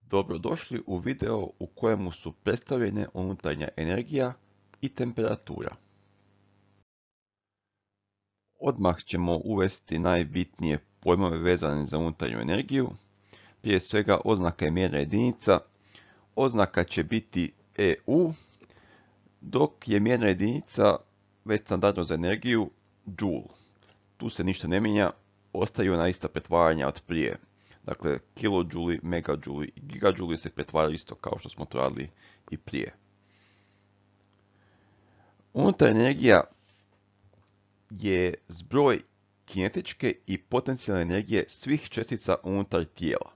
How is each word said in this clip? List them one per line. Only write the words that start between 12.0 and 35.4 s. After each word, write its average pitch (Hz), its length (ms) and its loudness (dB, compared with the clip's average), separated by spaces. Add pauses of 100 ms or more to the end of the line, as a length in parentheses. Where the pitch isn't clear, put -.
energiju. 123 500 -2 (680)
Prije 101 200 2
svega, 101 440 2
oznaka 92 400 0
je 76 60 2
mjerna 85 280 0
jedinica. 98 600 2 (760)
Oznaka 110 500 2
će 82 200 -2
biti 87 480 -2 (240)
E 90 180 4 (120)
U, 160 260 2 (1080)
dok 127 480 0
je 104 120 4
mjerna 113 260 4
jedinica 104 680 2 (480)
već 107 180 -2
standardno 95 420 0
za 80 100 -2
energiju 104 560 0 (500)
joule. 80 340 -4 (640)
Tu 117 140 -6
se 85 140 -4
ništa 90 240 -2
ne 92 120 4
mijenja, 104 300 2 (420)
ostaju 95 420 0
ona 85 140 2
ista - 200 -4
pretvaranja 80 600 2
od - 180 -8
prije. 76 300 -2 (500)
Dakle, - 320 -4 (160)
kilojoule, 85 680 -2
megajoule 76 640 -4
i - 140 -16
gigajoule 95 560 -2
se - 140 -10
pretvaraju 78 440 0
isto - 200 -12
kao - 240 -8
što - 100 -16
smo - 160 -12
to - 140 -8
radili 67 320 -2 (400)
i 80 60 -8
prije. - 380 -8 (2500)